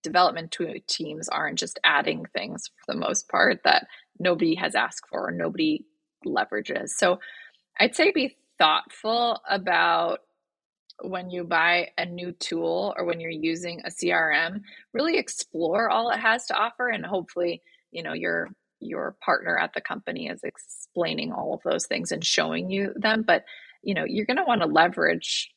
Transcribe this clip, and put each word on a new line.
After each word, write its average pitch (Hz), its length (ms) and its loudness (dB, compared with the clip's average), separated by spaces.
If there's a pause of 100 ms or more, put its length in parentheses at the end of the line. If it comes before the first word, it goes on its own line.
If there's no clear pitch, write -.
Development 165 500 2
to-, - 340 -6
teams 156 420 -6
aren't 156 300 -2
just - 260 -6
adding 156 400 2 (100)
things - 420 -8
for - 160 -8
the - 60 -4
most - 300 -2
part - 360 4
that - 220 6 (320)
nobody 175 360 4
has 175 200 -2
asked - 340 -2
for - 200 -4
or - 40 -4
nobody 165 520 0 (420)
leverages. - 640 -2
So 185 280 2 (640)
I'd 233 160 4
say 403 160 6
be 277 240 -2 (220)
thoughtful 220 920 2
about 170 720 2 (800)
when 180 280 -8
you 180 140 -6
buy 170 520 2
a 170 80 0
new 175 280 -8
tool 170 640 -2
or 180 80 -2
when 170 160 -2
you're 165 100 -8
using 165 540 -4
a - 60 -8
C 175 220 -2
R 165 180 4
M, 170 320 0 (300)
really 311 240 0
explore 170 720 -2
all 233 220 2
it 214 80 0
has 226 280 2
to - 80 -4
offer. 240 340 0
And 202 180 -4
hopefully, 175 560 -2 (300)
you 170 100 -10
know, 165 100 -6
your, 85 380 -2 (300)
your - 440 -6
partner - 320 2
at 165 180 0
the - 60 -4
company 82 480 -6
is - 140 -10
explaining - 920 -6
all 156 220 -4
of - 100 -10
those - 220 0
things - 240 -4
and 165 140 -4
showing 165 440 0
you 196 280 -2
them. 220 280 0
But, 175 200 4 (380)
you 196 120 -2
know, 160 100 -2
you're 214 220 -2
gonna 285 180 0
wanna 220 220 2
leverage 165 880 2